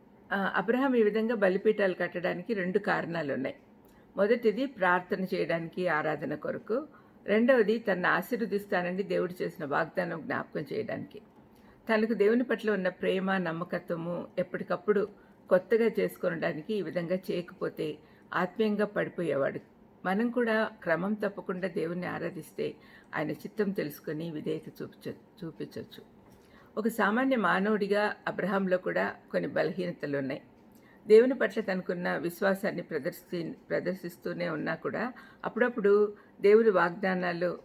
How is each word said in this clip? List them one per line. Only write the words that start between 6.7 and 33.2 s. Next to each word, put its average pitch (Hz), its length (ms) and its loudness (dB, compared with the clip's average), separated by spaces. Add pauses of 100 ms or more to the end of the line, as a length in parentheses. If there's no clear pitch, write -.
రెండవది 226 520 4
తనను 180 300 0
ఆశీర్వదిస్తానని 190 920 -2
దేవుడు 180 400 -2
చేసిన 170 220 -6
వాగ్దానం 160 560 -2
జ్ఞాపకం 135 520 -6
చేయడానికి. - 500 -6 (720)
తనకు 220 200 2
దేవుని 214 300 4
పట్ల 214 260 -2
ఉన్న 190 180 0
ప్రేమ, 185 480 0
నమ్మకత్వము 175 920 -4 (100)
ఎప్పటికప్పుడు 185 720 -2 (400)
కొత్తగా 220 420 4 (100)
చేసుకొనడానికి 170 760 -2
ఈ 202 80 -2
విధంగా 170 320 -2
చేయకపోతే 165 840 -6 (360)
ఆత్మీయంగా 208 520 0
పడిపోయేవాడు. 147 720 -2 (440)
మనం 208 260 0
కూడా 226 340 0 (180)
క్రమం 175 320 0
తప్పకుండా 190 540 -4
దేవుణ్ణి 170 380 -4
ఆరాధిస్తే 165 680 -6 (400)
ఆయన 156 160 -2
చిత్తం 202 400 -4
తెలుసుకొని 156 600 -6
విధేయత 156 520 -8
చూపించ-, - 640 -14
చూపించొచ్చు. - 720 -14 (640)
ఒక 214 100 0
సామాన్య 220 480 2
మానవుడిగా 202 800 2 (120)
అబ్రహాంలో 190 500 0
కూడా 180 380 -2 (140)
కొన్ని 175 180 -2
బలహీనతలు 156 720 -2
ఉన్నాయి. 135 240 -4 (640)
దేవుని 233 280 8
పట్ల 220 260 0
తనకున్న 180 560 -2
విశ్వాసాన్ని 175 640 0
ప్రదర్శి-, 165 720 -6 (160)